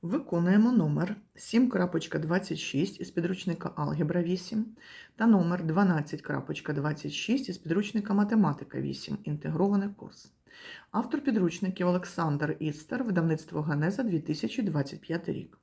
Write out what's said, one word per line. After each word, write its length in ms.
Виконуємо 680
номер 440
сім 340
крапочка 500
двадцять 380
шість 420
із 120
підручника 640
Алгебра 480
вісім 420
та 120
номер 380
дванадцять 560
крапочка 520
двадцять 380
шість 380
із 80
підручника 560
Математика 680
вісім, 420
інтегрований 680
курс. 420
Автор 300
підручників 680
Олександр 720
Істер, 440
видавництво 580
Генеза, 420
дві 160
тисячі 440
двадцять 380
п'ятий 340
рік. 280